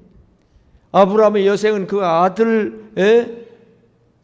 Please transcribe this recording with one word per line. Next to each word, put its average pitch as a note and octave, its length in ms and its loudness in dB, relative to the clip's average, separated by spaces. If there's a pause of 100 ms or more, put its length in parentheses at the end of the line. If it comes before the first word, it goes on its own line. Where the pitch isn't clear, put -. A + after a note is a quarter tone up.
(920)
아브라함의 G3+ 560 2
여생은 G3+ 400 -2
그 G3 180 -4
아들, G3+ 960 -2
예? A3+ 480 0 (760)